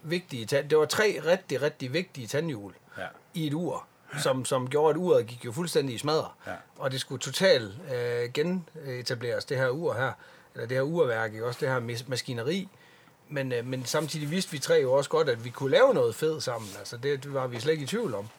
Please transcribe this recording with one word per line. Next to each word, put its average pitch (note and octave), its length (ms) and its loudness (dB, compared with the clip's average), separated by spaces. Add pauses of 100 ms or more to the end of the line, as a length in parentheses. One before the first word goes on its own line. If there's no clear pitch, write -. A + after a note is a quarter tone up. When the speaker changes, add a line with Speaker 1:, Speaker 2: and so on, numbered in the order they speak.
Speaker 1:
vigtige D3+ 420 -6
tand-, C#3+ 240 0
det D#3 80 6
var D3+ 80 6
tre G3+ 400 2
rigtig, D#3+ 360 2
rigtig C3+ 320 -2
vigtige D3 340 -6
tandhjul B2 460 -4 (240)
Speaker 2:
Ja. F#2 80 -8 (280)
Speaker 1:
i D#3+ 140 -2
et C#3+ 60 0
ur, D#3+ 320 -4 (340)
som, C3 260 2
som B2+ 240 0
gjorde, D3+ 200 4
at D3 80 2
uret D3 300 4
gik A#2+ 180 -12
jo B2 60 -6
fuldstændig C#3+ 440 0
i - 20 -6
smadre. C#3+ 300 0 (200)
Speaker 2:
Ja. G2 40 -8 (260)
Speaker 1:
Og C3 140 -2
det C3 100 -4
skulle C3+ 200 -8
totalt, C3+ 500 4 (240)
øh, A#2+ 380 -2
genetableres, C3+ 1120 -4
det C3+ 120 -2
her C3 120 2
ur C#3+ 240 -2
her, B2 180 0 (440)
eller A#2 120 -8
det B2+ 100 0
her C3 40 2
urværk, B2 520 2
ikke A2 120 -6
også? B2 160 -4
Det C#3+ 80 0
her B2+ 100 2
mas-, A#2 300 -6
maskineri. C3 600 -2 (600)
Men, C3+ 220 -4
øh, A#2+ 140 -2
men C3 200 -4
samtidig D3+ 460 -2
vidste F#3 200 -2
vi D3 80 -6
tre E3+ 140 2
jo C3+ 200 6
også C#3 160 4
godt, D#3 200 2
at A#2 160 -2
vi B2 40 -6
kunne C3+ 220 -2
lave A#3+ 220 8
noget A#2+ 220 4
fedt D#3 280 -2
sammen. A2+ 260 -4 (100)
Altså, A2 180 -12
det, C3+ 260 -2
det C#3 100 -10
var C3 140 0
vi A#2+ 120 -6
slet C3+ 120 0
ikke D#3 120 0
i C3 40 -6
tvivl F#3+ 260 -2
om. G2+ 140 -6 (120)